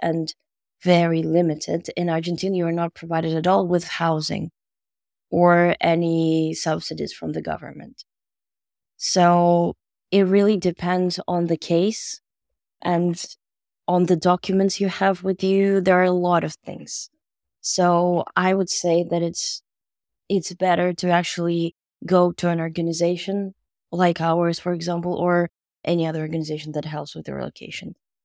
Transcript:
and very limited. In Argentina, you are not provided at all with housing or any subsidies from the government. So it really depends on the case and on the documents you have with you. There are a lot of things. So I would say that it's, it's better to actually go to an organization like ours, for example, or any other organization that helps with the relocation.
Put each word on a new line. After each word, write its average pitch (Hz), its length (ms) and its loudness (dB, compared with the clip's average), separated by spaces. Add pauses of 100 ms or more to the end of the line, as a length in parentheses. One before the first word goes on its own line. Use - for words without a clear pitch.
and 165 320 -2 (480)
very 170 420 4
limited. 160 760 0
In 175 120 -2
Argentina, 170 460 -2
you 175 120 0
are 165 40 -2
not 170 220 -2
provided 165 420 -4
at 160 120 -2
all 190 200 2
with 175 180 0
housing 160 680 -4 (760)
or 175 520 4
any 165 720 2
subsidies 160 580 -6
from 160 220 -8
the 156 80 -6
government. 156 640 -12 (880)
So 175 800 4 (340)
it 196 140 4
really 202 320 4
depends 180 720 -2
on 175 200 0
the 165 100 0
case 175 640 -2 (600)
and 175 400 0 (680)
on 180 160 4
the 180 100 2
documents 185 640 0
you 196 80 0
have 185 340 0
with 185 220 -4
you. 196 380 2
There 180 180 4
are 180 60 4
a 180 60 2
lot 175 340 2
of 156 80 -6
things. - 560 -14 (500)
So 175 640 2 (140)
I 185 160 2
would 190 160 0
say 175 340 0
that 165 180 -2
it's, - 420 -6 (680)
it's 190 240 -2
better 180 400 0
to 180 160 -4
actually 170 680 -2 (300)
go 180 280 4
to - 160 -2
an 170 100 0
organization 170 960 -2 (380)
like 175 300 2
ours, 170 380 0
for 180 140 -4
example, 170 400 -4
or 175 360 0 (340)
any 170 220 0
other 160 160 -4
organization 156 520 -6
that 151 120 -4
helps 151 300 -10
with 160 100 -14
the 139 80 -10
relocation. - 600 -12 (280)